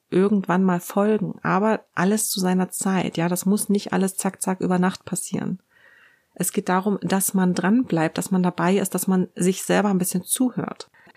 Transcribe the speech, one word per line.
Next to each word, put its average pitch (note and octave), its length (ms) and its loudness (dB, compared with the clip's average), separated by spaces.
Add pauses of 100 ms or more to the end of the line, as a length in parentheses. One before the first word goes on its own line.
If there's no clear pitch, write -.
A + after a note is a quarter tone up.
irgendwann F#3+ 540 2
mal F3+ 160 2
folgen, G#3 640 0
aber G3 380 0 (120)
alles G3+ 360 0
zu - 100 -4
seiner F#3 300 0
Zeit. - 480 -2
Ja, E3 100 0
das F3 180 -2
muss G3+ 240 2
nicht G3+ 220 0
alles F#3+ 240 0
zack, - 260 -6
zack F#3 200 -4
über F3+ 180 2
Nacht F#3 240 0
passieren. - 560 -6 (760)
Es - 200 -4
geht G3+ 160 -2
darum, F#3+ 320 0
dass F#3+ 320 0
man F#3 200 2
dran G#3 300 2
bleibt, E3 340 0
dass - 140 -4
man F#3 120 2
dabei F3 340 2
ist, F#3+ 180 -2
dass F#3 120 -2
man F#3 280 2
sich F#3 280 0
selber F#3+ 260 2
ein F#3+ 80 2
bisschen F3+ 260 -2
zuhört. - 680 -4 (280)